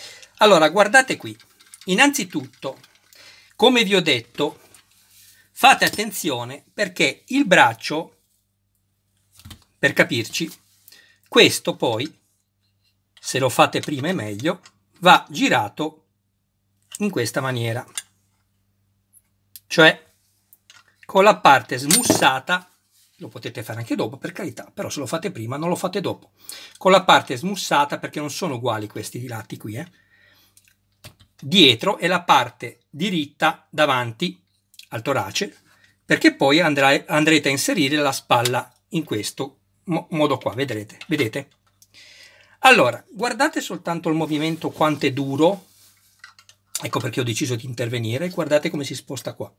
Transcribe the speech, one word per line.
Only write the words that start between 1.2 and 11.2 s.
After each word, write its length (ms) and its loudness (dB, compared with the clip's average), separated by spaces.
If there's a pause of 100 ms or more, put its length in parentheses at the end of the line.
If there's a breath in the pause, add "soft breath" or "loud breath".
innanzitutto, 920 -2 (800 soft breath)
come 260 4
vi 120 0
ho 80 4
detto, 580 -4 (920 soft breath)
fate 340 4
attenzione 840 -6
perché 580 -4
il 180 0
braccio, 720 0 (1600)
per 160 0
capirci, 580 -2 (760 soft breath)